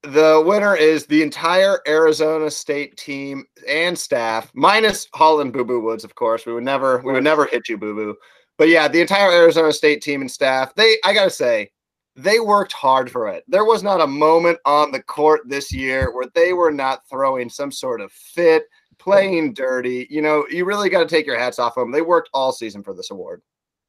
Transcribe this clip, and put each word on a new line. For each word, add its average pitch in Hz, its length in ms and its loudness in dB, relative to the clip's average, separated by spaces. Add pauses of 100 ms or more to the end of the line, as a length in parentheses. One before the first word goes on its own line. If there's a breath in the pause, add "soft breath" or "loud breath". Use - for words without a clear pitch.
The 156 440 4
winner 202 300 2
is 156 300 2
the 151 160 2
entire 180 640 0
Arizona 156 640 2
State 143 460 -8
team 139 480 -12 (240)
and 165 300 -2
staff, 113 560 -4
minus 202 600 2
Holland 151 380 2
Boo 127 120 -4
Boo 120 160 -4
Woods, 110 240 -6
of 107 100 -20
course. 113 320 -4
We 120 80 -8
would 120 100 -6
never, 131 400 0
we 135 80 -4
would 135 120 0
never 151 220 2
hit - 220 -6
you, 113 80 -6
Boo 104 180 -8
Boo. 104 220 -8 (400 soft breath)
But 156 120 4
yeah, 160 200 4
the 156 120 0
entire 190 320 2
Arizona 165 400 6
State 147 300 0
team 143 180 -6
and 131 100 -10
staff, 131 460 -2
they, 220 280 4
I 190 80 2
gotta 202 180 2
say, 117 420 -2 (420)
they 190 260 0
worked 208 320 0
hard 131 380 0
for 113 180 -6
it. 90 200 -10
There 196 180 2
was 220 160 2
not 196 180 0
a 143 60 4
moment 165 580 2
on 147 280 2
the 131 100 -8
court 151 440 2
this 135 260 -8
year 131 420 -4
where 127 200 -8
they 170 200 2
were 175 160 2
not 135 300 -4 (100)
throwing 135 400 -4
some 139 220 -10
sort 123 280 -8
of 98 120 -14
fit, 160 520 0 (340)
playing 185 560 0
dirty. 127 540 -4
You 151 140 -4
know, 151 260 0
you 170 160 -4
really 202 240 -2
gotta 170 180 2
take 156 200 -2
your 127 120 -4
hats 123 200 -4
off 123 160 -2
them. 120 160 -4
They 143 120 0
worked 165 300 0
all 131 200 -2
season 104 320 -12
for 98 100 -14
this 90 160 -14
award. 90 320 -14 (460)